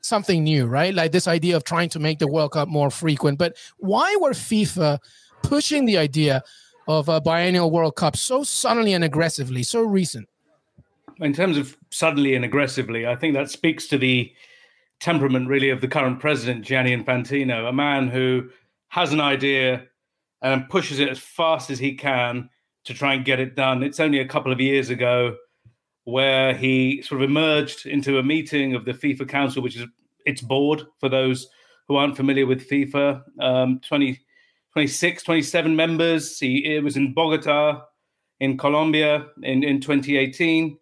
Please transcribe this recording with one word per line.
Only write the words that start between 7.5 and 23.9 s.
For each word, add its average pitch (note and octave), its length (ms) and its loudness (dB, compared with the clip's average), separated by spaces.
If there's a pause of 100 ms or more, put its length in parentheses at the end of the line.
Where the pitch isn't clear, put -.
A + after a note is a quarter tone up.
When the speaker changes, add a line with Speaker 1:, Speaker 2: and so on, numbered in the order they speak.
Speaker 1:
World E3 240 2
Cup D#3 220 0
so C4+ 260 -2
suddenly A3+ 480 0
and F3+ 100 2
aggressively, C#3+ 640 -2
so A#3 180 -2
recent? F#3+ 460 0 (960)
Speaker 2:
In D3+ 100 0
terms E3 260 2
of C3+ 200 -6 (120)
suddenly C#3+ 460 2
and B2 80 0
aggressively, B2 640 -2
I A#2+ 80 -2
think D#3 200 -2
that C#3+ 140 -2
speaks - 380 -2
to C#3+ 100 0
the B2+ 360 0 (680)
temperament, C3+ 480 0
really, C#3 220 2
of C3 100 -2
the C3 80 -4
current C3 320 0
president, B2 460 -2
Gianni B2+ 280 0
Infantino, B2 760 -2
a - 20 -4
man C#3 380 0
who B2+ 400 0 (400)
has E3+ 240 0
an D#3 80 2
idea C3+ 640 0 (560)
and C3 260 0
pushes D3 320 -2
it C#3+ 80 2
as C3 120 -6
fast - 500 -2
as C3 100 -6
he C3+ 160 -4
can B2+ 540 -2 (340)
to - 100 -12
try C#3 200 -2
and C3 100 -2
get C3 160 0
it C3 160 -4
done. C3 280 0
It's C#3+ 180 -2